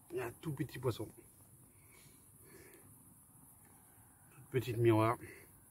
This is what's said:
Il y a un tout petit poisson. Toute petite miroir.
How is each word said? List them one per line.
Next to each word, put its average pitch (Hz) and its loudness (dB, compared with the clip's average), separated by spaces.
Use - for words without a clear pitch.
Il 113 -6
y 127 -2
a 123 -2
un 120 -6
tout 165 -6
petit 135 -6
poisson. 120 -2
Toute 131 -20
petite 117 -2
miroir. 113 6